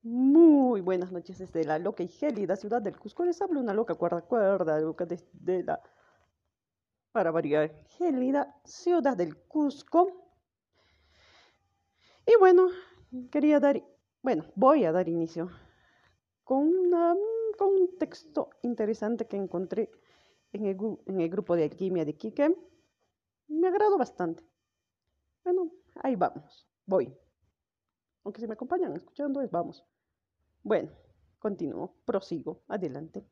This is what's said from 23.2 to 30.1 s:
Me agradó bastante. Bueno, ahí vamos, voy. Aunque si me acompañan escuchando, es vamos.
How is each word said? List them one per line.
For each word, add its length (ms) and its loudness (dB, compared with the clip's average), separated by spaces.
Me 220 -2
agradó 280 2
bastante. 460 -4
Bueno, 260 -2
ahí 160 -2
vamos, 500 -6
voy. 300 -2
Aunque 160 -12
si 60 -10
me 60 -10
acompañan 400 -4
escuchando, 480 -8
es 100 -8
vamos. 340 -6